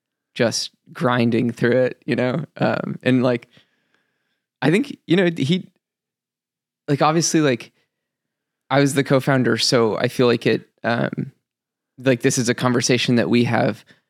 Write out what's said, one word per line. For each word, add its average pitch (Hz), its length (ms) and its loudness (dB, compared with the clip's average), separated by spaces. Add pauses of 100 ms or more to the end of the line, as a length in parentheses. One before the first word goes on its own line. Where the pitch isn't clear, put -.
(340)
just - 380 -4 (220)
grinding 120 580 0
through 120 260 0
it, 127 280 -2
you 127 100 -2
know? 123 300 -4 (120)
Um, - 460 -4
and, 127 200 2
like, 123 240 -2 (1120)
I 143 100 4
think, 214 260 0 (100)
you 165 100 4
know, 180 180 4
he, 170 320 -2 (1200)
like, 143 140 0
obviously, 160 400 2
like, 131 320 -2 (960)
I 135 100 2
was 143 140 2
the 135 100 0
co-founder, 131 540 0
so 117 400 0
I - 100 -2
feel 123 200 0
like 117 180 0
it, - 240 -2 (140)
um, 120 500 -4 (640)
like, 127 240 0
this 135 160 0
is 120 100 -2
a 123 80 0
conversation 123 600 0
that 104 140 0
we 120 140 2
have, 117 400 -2 (260)